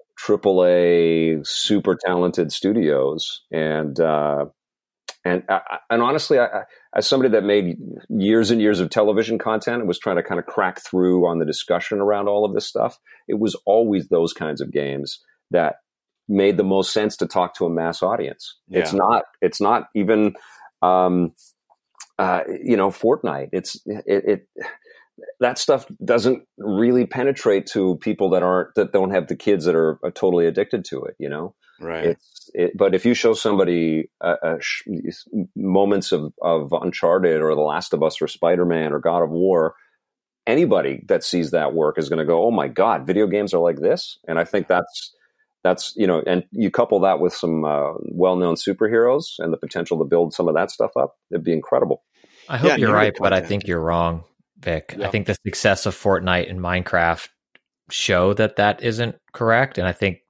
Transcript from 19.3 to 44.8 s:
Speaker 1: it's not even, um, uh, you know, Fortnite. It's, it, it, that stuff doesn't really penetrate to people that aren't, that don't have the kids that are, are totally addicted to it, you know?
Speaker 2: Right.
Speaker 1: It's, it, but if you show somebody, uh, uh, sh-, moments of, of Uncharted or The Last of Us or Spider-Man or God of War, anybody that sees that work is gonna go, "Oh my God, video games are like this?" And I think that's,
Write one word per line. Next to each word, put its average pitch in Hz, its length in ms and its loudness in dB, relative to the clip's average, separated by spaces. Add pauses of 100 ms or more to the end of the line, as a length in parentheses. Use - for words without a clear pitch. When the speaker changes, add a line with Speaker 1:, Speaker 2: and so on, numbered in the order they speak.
Speaker 1:
it's - 180 -2
not 104 340 0
even, 107 400 2 (460)
um, 90 540 2 (840)
uh, 90 240 0 (200)
you 117 140 2
know, 98 120 2
Fortnite. 92 640 -2
It's, - 320 -6
it, 107 220 -10
it, 101 420 0 (920)
that 123 180 0
stuff - 280 0 (180)
doesn't 120 420 2 (100)
really 110 500 2
penetrate 123 600 0
to 92 300 0
people 98 340 -2
that 90 120 2
aren't, 90 320 0
that 104 180 0
don't 95 180 2
have 90 180 0
the 80 80 -4
kids 95 280 0
that 85 100 2
are, 80 280 2
are 87 80 -4
totally 87 360 2
addicted 92 400 -2
to - 160 -8
it, - 160 -12
you 73 100 -8
know? 76 260 -10 (240)
Speaker 2:
Right. 82 280 -8
Speaker 1:
It's, - 480 -6
it, 87 220 -2
but 95 180 4
if 92 100 0
you 120 80 4
show 113 220 2
somebody, 87 760 0 (120)
uh, 85 200 0
uh, 80 180 -2
sh-, - 220 -8 (720)
moments 98 560 2
of, 76 300 -2
of 80 320 0
Uncharted 85 720 2
or 78 120 2
The 73 60 0
Last 76 320 -2
of 76 100 0
Us 80 180 -2
or 78 80 -2
Spider-Man 85 640 0
or 76 60 -2
God 85 240 0
of 78 80 0
War, 85 440 0 (720)
anybody 101 600 0
that 87 160 0
sees 85 280 -2
that 76 240 0
work 76 240 0
is 78 100 -4
gonna 80 160 -2
go, 82 220 2
"Oh 120 40 4
my 82 180 0
God, 87 380 0
video 95 200 2
games 101 260 -2
are 92 60 2
like 85 220 2
this?" 117 460 -2
And 82 120 -2
I 85 60 0
think 95 240 -4
that's, - 460 -4 (500)